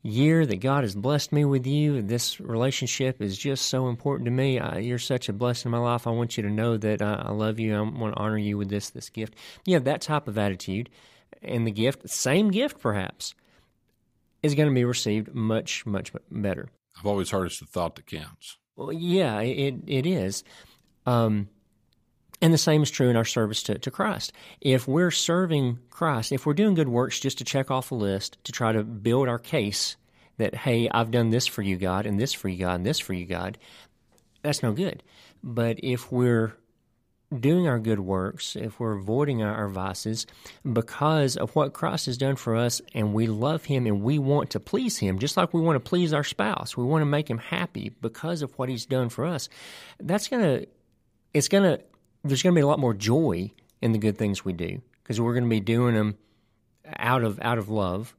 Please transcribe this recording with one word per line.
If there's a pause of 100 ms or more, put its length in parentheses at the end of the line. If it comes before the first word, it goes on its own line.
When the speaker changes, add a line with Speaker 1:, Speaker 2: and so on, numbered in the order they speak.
Speaker 1:
year
that
God
has
blessed
me
with
you,
and
this
relationship
is
just
so
important
to
me.
I,
you're
such
a
blessing
in
my
life.
I
want
you
to
know
that
I, (120)
I
love
you.
I
wanna
honor
you
with
this,
this
gift." (320)
You
have
that
type
of
attitude, (540)
and
the
gift,
same
gift
perhaps, (1080)
is
gonna
be
received
much,
much (180)
better. (300)
Speaker 2:
I've
always
heard
it's
the
thought
that
counts. (180)
Speaker 1:
Well,
yeah,
it, (100)
it
is. (600)
Um, (960)
and
the
same
is
true
in
our
service
to,
to
Christ. (280)
If
we're
serving (100)
Christ,
if
we're
doing
good
works
just
to
check
off
a
list,
to
try
to
build
our
case (400)
that,
"Hey,
I've
done
this
for
you,
God,
and
this
for
you,
God,
and
this
for
you,
God," (840)
that's
no
good. (400)
But
if
we're (840)
doing
our
good
works,
if
we're
avoiding
our,
our
vices (440)
because
of
what
Christ
has
done
for
us, (120)
and
we
love
him
and
we
want
to
please
him,
just
like
we
want
to
please
our
spouse,
we
want
to
make
him
happy (120)
because
of
what
he's
done
for
us, (500)
that's
gonna, (720)
it's
gonna, (440)
there's
gonna
be
a
lot
more
joy (320)
in
the
good
things
we
do, (220)
'cause
we're
gonna
be
doing
them (840)
out
of,
out
of
love